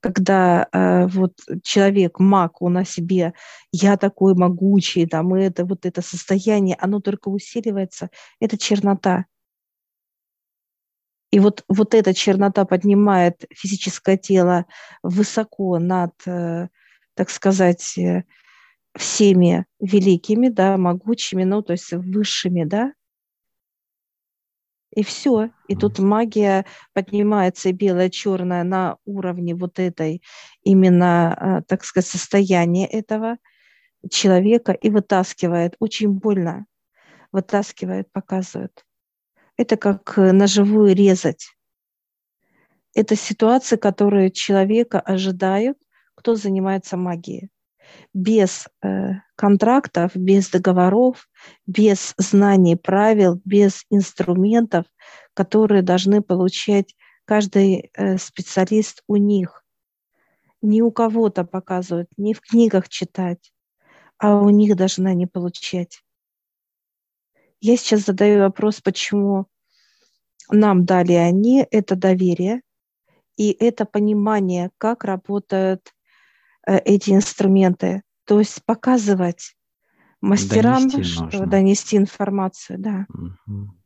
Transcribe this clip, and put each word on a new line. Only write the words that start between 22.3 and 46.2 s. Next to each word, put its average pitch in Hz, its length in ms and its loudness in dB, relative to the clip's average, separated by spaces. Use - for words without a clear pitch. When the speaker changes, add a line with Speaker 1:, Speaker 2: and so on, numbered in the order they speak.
Speaker 1:
да. 220 280 -4
И 214 100 -2
все. 233 460 -2
И 202 80 -4
Speaker 2:
Мгм. - 0 -
Speaker 1:
тут 202 240 -4
магия 202 680 0
поднимается, 202 760 -2
и - 40 0
белая, 185 340 0
и 185 40 -4
черная, 180 520 -4
на 185 420 -4
уровне 180 500 -8
вот 180 240 -8
этой 170 420 -6
именно, 180 960 4
э, 170 80 -8
так 185 160 -4
сказать, - 260 -4
состояния 180 800 0
этого 220 500 -6
человека 202 640 2
и - 160 -2
вытаскивает. 180 880 -2
Очень 214 320 -4
больно. 190 540 -4
Вытаскивает, 190 800 -6
показывает. - 720 -10
Это 226 200 -2
как, - 400 -4
э, 190 160 6
на 196 140 6
живую 202 480 4
резать. 185 600 0
Это 214 220 2
ситуации, 226 580 0
которые 202 560 2
человека 208 720 0
ожидают, 190 760 -2
кто 233 200 -2